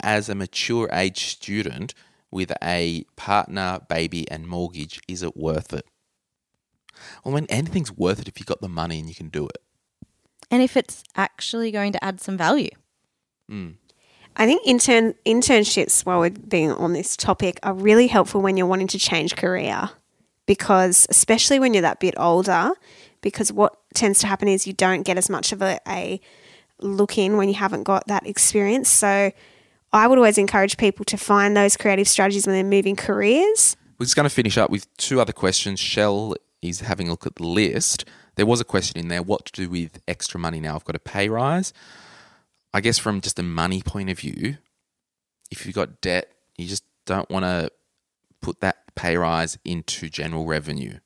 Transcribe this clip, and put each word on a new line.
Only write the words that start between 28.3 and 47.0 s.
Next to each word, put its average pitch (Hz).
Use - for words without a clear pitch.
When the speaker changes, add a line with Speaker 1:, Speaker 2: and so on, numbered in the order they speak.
Speaker 3:
So 202
I 214
would 262
always 214
encourage 196
people 202
to -
find 202
those 202
creative 196
strategies 196
when 190
they're 190
moving 196
careers. 240
Speaker 1:
We're 120
just 123
gonna 147
finish 110
up 113
with -
two 131
other 107
questions. 95
Shell 104
is 85
having 98
a 85
look -
at -
the 85
list. 87
There 104
was 117
a 117
question -
in 85
there, 87
what 95
to -
do 92
with 87
extra -
money 82
now 78
I've 76
got 80
a 76
pay 98
rise. 139
I 101
guess 113
from 101
just -
a 90
money 87
point 98
of 92
view, 98
if -
you've 95
got -
debt, 90
you 87
just 98